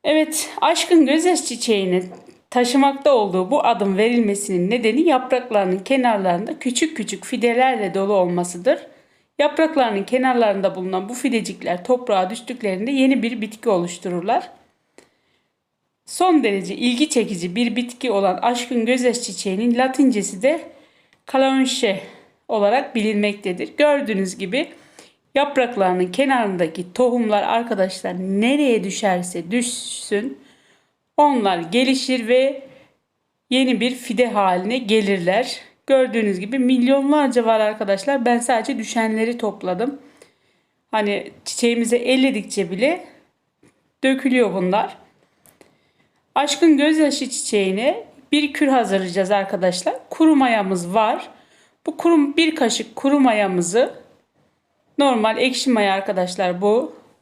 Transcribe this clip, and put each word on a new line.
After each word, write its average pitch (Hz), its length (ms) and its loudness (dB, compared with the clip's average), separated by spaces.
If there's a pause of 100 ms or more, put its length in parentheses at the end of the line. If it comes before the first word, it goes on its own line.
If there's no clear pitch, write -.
Evet, 311 460 0 (120)
aşkın 320 440 4
gözyaşı 320 380 2
çiçeğinin 190 640 0 (400)
taşımakta 269 640 2
olduğu 190 380 0
bu 285 140 2
adım 196 320 0
verilmesinin 202 720 0
nedeni 226 320 0
yapraklarının 247 800 0
kenarlarında 214 800 0
küçük 311 380 -4
küçük 202 280 -10
fidelerle 233 680 0
dolu 196 200 0
olmasıdır. 180 720 0 (520)
Yapraklarının 285 640 0
kenarlarında 214 720 0
bulunan 185 340 -6
bu 240 40 -8
fidecikler 214 680 -4
toprağa 226 460 0
düştüklerinde 220 640 -6
yeni 269 320 2
bir 226 180 -4
bitki 220 280 -6
oluştururlar. 180 800 -2 (1600)
Son 349 380 2
derece 196 320 -2
ilgi 247 340 0
çekici 180 460 -2
bir 233 200 0
bitki 247 360 -4
olan 196 300 2
aşkın 240 440 -2
gözyaşı 247 360 0
çiçeğinin 208 560 -2
Latincesi 247 640 0
de 294 200 0 (680)
Calaonche 262 680 0 (480)
olarak 220 480 0
bilinmektedir. 208 840 -2
Gördüğünüz 220 600 0
gibi 196 300 -4 (680)
yapraklarının 220 760 0
kenarındaki 190 840 -2
tohumlar 233 500 0
arkadaşlar 202 760 -2
nereye 220 640 0
düşerse 180 680 -4
düşsün 240 840 -4 (800)
onlar 233 420 4
gelişir 247 680 0
ve 262 340 2 (880)
yeni 254 300 2
bir 247 160 -2
fide 240 320 -2
haline 202 500 0
gelirler. 202 840 0 (280)
Gördüğünüz 233 520 2
gibi 214 200 -4
milyonlarca 262 840 2
var 220 140 4
arkadaşlar. 214 640 -2
Ben 240 140 2
sadece 240 380 -2
düşenleri 220 600 -2
topladım. 208 640 -6 (880)
Hani 202 400 -2 (140)
çiçeğimize 240 520 0
elledikçe 240 760 0
bile 269 340 -2 (1000)
dökülüyor 254 500 2
bunlar. 185 440 -2 (1400)
Aşkın 285 420 4
gözyaşı 285 520 2
çiçeğine 214 760 -2 (280)
bir 294 220 0
kür 302 140 0
hazırlayacağız 196 640 0
arkadaşlar. 190 640 -2 (140)
Kuru 320 260 4
mayamız 190 580 0
var. 226 360 0 (560)
Bu 311 120 -6
kuru, 302 400 2
bir 320 180 2
kaşık - 400 -2
kuru 277 240 0
mayamızı, 208 760 2 (1040)
normal 233 400 2
ekşi 254 320 0
maya 208 240 4
arkadaşlar 185 680 -2
bu. 220 340 0 (260)